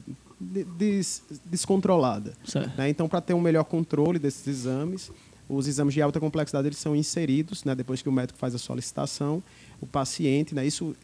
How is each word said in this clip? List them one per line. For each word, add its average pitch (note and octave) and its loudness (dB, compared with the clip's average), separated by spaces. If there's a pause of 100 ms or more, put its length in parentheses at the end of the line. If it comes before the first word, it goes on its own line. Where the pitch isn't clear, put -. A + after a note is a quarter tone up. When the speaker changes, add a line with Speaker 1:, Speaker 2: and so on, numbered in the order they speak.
(400)
Speaker 1:
de-, F#3 -4
des-, F#3+ 0 (220)
descontrolada, F3 2 (120)
Speaker 2:
Certo. C#3 -4
Speaker 1:
né? C3+ 2
Então, D#3+ 0
pra F3 0
ter F3+ 0
um F3 2
melhor D#3+ 4
controle E3 2
desses C#3+ -2
exames, C#3+ -4 (380)
os C3+ 0
exames C#3+ 2
de D3+ 2
alta D3 2
complexidade, D3+ 0
eles D3 -4
são D3+ 0
inseridos, D#3 0
né, C3+ 0
depois C3 -4
que - -4
o - 2
médico B2+ 0
faz B2+ -2
a B2 -4
solicitação, C#3+ -4 (380)
o - -10
paciente, C#3+ 0
né, C3+ -2
isso, D3 -4